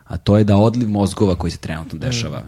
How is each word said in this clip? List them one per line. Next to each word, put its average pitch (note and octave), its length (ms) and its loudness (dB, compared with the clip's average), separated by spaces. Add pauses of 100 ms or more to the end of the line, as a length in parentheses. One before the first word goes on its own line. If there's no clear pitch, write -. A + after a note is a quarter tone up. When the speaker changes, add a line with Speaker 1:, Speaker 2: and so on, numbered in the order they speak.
Speaker 1:
A F2+ 120 -10
to G2+ 200 2
je G#2+ 60 6
da G2+ 140 4
odliv A2+ 320 2
mozgova G2+ 460 0
koji E2 160 -4
se - 60 -10
trenutno E2 380 -10
Speaker 2:
Mm. D#2 40 -10
Speaker 1:
dešava G2 480 -6